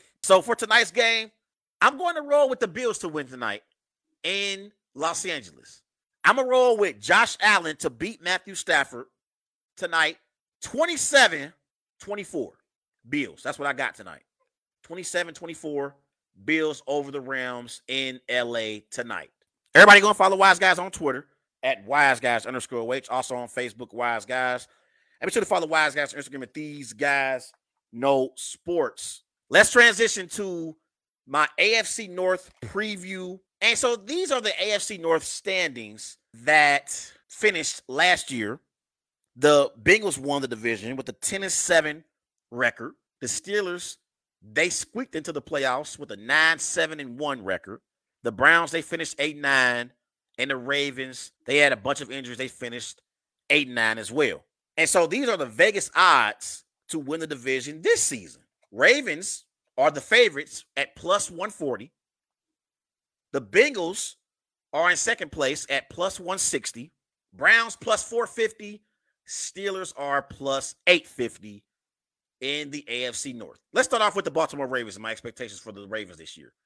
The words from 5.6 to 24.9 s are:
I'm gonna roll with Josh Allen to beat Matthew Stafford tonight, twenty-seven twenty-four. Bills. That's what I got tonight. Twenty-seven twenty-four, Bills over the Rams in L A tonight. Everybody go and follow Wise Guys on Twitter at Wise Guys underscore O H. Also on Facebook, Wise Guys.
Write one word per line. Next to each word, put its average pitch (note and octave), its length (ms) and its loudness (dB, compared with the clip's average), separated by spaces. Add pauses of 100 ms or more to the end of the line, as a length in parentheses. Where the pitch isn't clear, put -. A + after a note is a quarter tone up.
I'm G#3+ 120 6
gonna C4 120 0
roll B3+ 280 6
with E3 240 0
Josh F#3+ 400 4
Allen F3+ 380 4
to D#3 120 -2
beat D#3+ 320 -10
Matthew F#3 320 -4
Stafford C#3 520 -2 (720)
tonight, E3 420 0 (440)
twenty-seven B3 880 2 (460)
twenty-four. F3+ 540 -8 (560)
Bills. C3+ 340 -6
That's - 160 -8
what C#3+ 80 -4
I C#3 60 0
got B2+ 220 -4
tonight. E2+ 280 -20 (600)
Twenty-seven F3 500 -6
twenty-four, D3 640 -8 (480)
Bills D#3 420 -2
over C#3 240 -4
the C#3 100 -8
Rams B2+ 680 -8
in C3 400 -6
L A#2+ 280 -2
A G#2+ 340 -6
tonight. A2+ 400 -8 (440)
Everybody G3+ 260 12
go G3+ 80 4
and G#3 80 4
follow F#3+ 200 4
Wise F#3+ 220 6
Guys F#3 200 4
on F#3 120 -6
Twitter C#3+ 360 -4 (360)
at B2 220 -2
Wise C3+ 360 4
Guys A#2+ 260 0
underscore B2 340 -8
O A2+ 120 -4
H. - 160 -6
Also B2 260 -4
on B2 140 -8
Facebook, A#2+ 460 -10
Wise A#2 320 -4
Guys. B2+ 420 -4 (520)